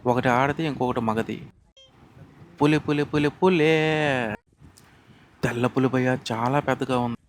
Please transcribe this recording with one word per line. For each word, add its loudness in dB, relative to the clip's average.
ఒకటి 2
ఆడది, 2
ఇంకొకటి -2
మగది. -2
పులి, 4
పులి, -2
పులి, 0
పులే. 2
తెల్ల -2
పులి 0
భయ్యా, 0
చాలా 0
పెద్దగా -2
ఉంది. -4